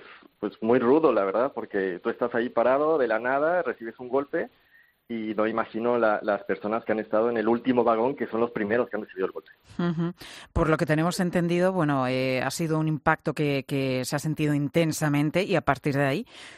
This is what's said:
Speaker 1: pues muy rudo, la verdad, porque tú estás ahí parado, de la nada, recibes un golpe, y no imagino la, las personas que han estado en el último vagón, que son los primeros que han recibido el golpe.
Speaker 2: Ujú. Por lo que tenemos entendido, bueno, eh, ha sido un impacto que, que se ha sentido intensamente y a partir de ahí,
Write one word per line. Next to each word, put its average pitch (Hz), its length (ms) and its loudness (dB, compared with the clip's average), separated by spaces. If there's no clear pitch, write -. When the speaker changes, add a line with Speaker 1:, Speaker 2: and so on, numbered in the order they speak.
Speaker 1:
pues 107 220 -6
muy 117 180 4
rudo, 139 320 4
la 104 140 2
verdad, 110 280 0
porque 95 480 -4
tú 113 80 -4
estás 120 240 -4
ahí 120 160 0
parado, 135 480 2
de 127 100 2
la 110 120 0
nada, 143 420 0
recibes 113 380 -8
un 127 100 -12
golpe, 143 400 -2
y 110 220 -4
no 107 140 0
imagino 113 500 -2
la, 110 240 2
las 104 220 -2
personas 107 420 -4
que - 60 -2
han 107 80 0
estado 110 320 0
en 117 60 -2
el 107 100 0
último 120 360 2
vagón, 117 320 2
que 120 120 -4
son 113 140 -2
los 117 100 0
primeros 110 360 0
que - 80 -10
han 107 60 -4
recibido 92 240 -6
el 87 60 -2
golpe. - 180 -16
Speaker 2:
Ujú. 170 340 -2
Por 165 160 2
lo 156 80 4
que 165 80 0
tenemos 156 340 0
entendido, 175 540 2
bueno, 147 340 0
eh, 131 360 0
ha 135 80 -2
sido 160 260 -2
un 156 100 0
impacto 156 460 0
que, 143 340 0
que 131 380 -2
se 151 100 -4
ha 143 40 0
sentido 151 340 0
intensamente 147 880 2
y 190 140 0
a 151 60 2
partir 139 340 0
de 143 100 2
ahí, 151 220 -2